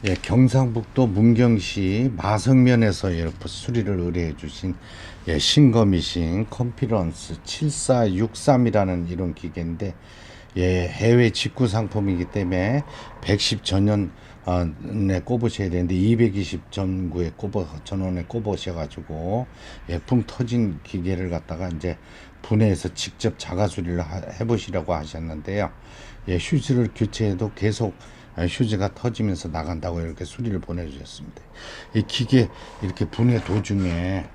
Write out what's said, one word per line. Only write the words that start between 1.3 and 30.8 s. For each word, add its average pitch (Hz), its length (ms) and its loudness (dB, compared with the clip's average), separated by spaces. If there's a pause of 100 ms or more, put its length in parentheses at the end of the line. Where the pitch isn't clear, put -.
마성면에서, 107 1000 4
예, 82 120 -2 (160)
수리를 101 540 -2
의뢰해 85 380 -2
주신, 82 400 -8 (500)
예, 80 100 0
신거미신 101 1120 4
컨피런스 107 920 -4
칠사육삼이라는 110 1700 2
이런 87 260 -4
기계인데, 85 600 -6 (600)
예, 90 300 2
해외 117 440 6
직구 - 360 -2
상품이기 98 600 0
때문에 98 580 0 (380)
백십 101 420 0
전년, 101 480 2 (320)
아, 90 340 0
네, 98 400 0
꼽으셔야 113 500 -2
되는데, 90 280 0
이백이십 101 760 2
전구에 90 640 -2
꼽아, 90 460 -6
전원에 92 460 -4
꼽으셔가지고, 92 1200 -4 (400)
예, 85 100 -4
풍 123 300 2
터진 113 560 -2
기계를 92 460 -4
갖다가 85 400 -6
이제 82 280 -4 (440)
분해해서 107 520 2
직접 - 420 -4
자가 98 300 -2
수리를 87 340 -4
하-, 85 220 -6 (160)
해보시라고 104 560 -2
하셨는데요. 80 800 -4 (560)
예, 92 100 0
휴지를 123 560 0
교체해도 107 600 -2
계속, 107 400 0 (400)
아, 87 120 0
휴지가 101 480 0
터지면서 101 540 -4
나간다고 85 520 -4
이렇게 82 240 -6
수리를 107 340 -6
보내주셨습니다. 80 840 -10 (540)